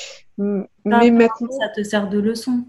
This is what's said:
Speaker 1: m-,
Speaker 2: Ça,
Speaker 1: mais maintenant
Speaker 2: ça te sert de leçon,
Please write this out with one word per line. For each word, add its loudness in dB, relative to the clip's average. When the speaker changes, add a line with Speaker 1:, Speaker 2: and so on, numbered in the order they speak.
Speaker 1:
m-, -4
Speaker 2:
Ça, 4
Speaker 1:
mais 6
maintenant 2
Speaker 2:
ça -4
te -4
sert -2
de -2
leçon, -2